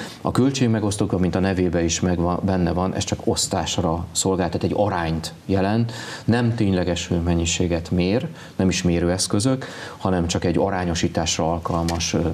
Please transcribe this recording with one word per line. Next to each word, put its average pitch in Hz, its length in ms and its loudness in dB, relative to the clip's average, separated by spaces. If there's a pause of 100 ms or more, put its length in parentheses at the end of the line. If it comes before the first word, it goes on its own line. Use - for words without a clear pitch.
(220)
A - 100 -2
költségmegosztók, 110 880 2
mint 90 160 2
a 95 40 0
nevében 90 460 2
is 85 160 0
megvan, 87 420 2
benne 92 300 2
van, 90 220 0
ez 98 100 -4
csak - 200 -4
osztásra 85 880 -2
szolgál, 92 340 0
tehát 82 180 -2
egy 85 120 0
arányt 85 560 -2 (140)
jelent. 101 460 2 (320)
Nem 117 300 2
tényleges 92 540 0
hőmennyiséget 85 840 0
mér, 95 380 2 (280)
nem 95 120 2
is 87 140 0
mérőeszközök, 92 840 2 (300)
hanem 92 300 0
csak - 180 -2
egy 87 140 2
arányosításra 87 920 0
alkalmas, 85 640 -2
ö, 85 200 2